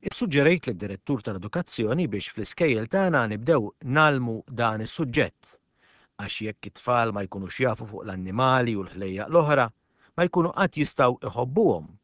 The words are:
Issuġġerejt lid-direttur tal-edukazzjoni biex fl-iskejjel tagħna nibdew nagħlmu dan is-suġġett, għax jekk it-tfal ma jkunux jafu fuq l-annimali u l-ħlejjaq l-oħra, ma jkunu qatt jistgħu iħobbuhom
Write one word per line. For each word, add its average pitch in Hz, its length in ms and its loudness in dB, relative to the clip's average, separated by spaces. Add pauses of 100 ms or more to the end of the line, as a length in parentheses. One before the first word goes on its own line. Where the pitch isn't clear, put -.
Issuġġerejt 160 640 2
lid-direttur 101 560 -6
tal-edukazzjoni 117 840 -2
biex 101 240 -6
fl-iskejjel 113 580 0
tagħna 180 400 2
nibdew 113 400 2 (240)
nagħlmu 135 400 4 (240)
dan 110 260 0
is-suġġett, 123 720 -4 (640)
għax - 280 -8
jekk 104 240 -12
it-tfal 117 440 0
ma 101 100 -4
jkunux 95 400 -10
jafu 113 240 -2
fuq 104 160 -12
l-annimali 113 720 2
u 98 80 -4
l-ħlejjaq 95 460 -8
l-oħra, 151 360 4 (500)
ma 175 120 2
jkunu 170 260 2
qatt 185 240 0
jistgħu 131 400 2 (120)
iħobbuhom 127 560 2 (160)